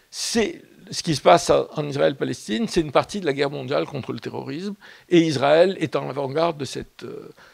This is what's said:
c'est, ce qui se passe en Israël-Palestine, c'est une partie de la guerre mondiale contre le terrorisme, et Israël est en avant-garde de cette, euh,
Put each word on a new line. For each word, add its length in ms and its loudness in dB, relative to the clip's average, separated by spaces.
c'est, 500 -2
ce 100 -8
qui 140 0
se 60 -6
passe 280 6
en 380 2
Israël-Palestine, 800 -2
c'est 140 0
une 100 -4
partie 280 0
de 60 -6
la 80 0
guerre 160 0
mondiale 380 -4
contre 260 -8
le 60 -8
terrorisme, 560 -8
et 120 8
Israël 580 4
est 160 -4
en 120 -2
avant-garde 520 -2
de 60 -6
cette, 400 -12
euh, 260 -14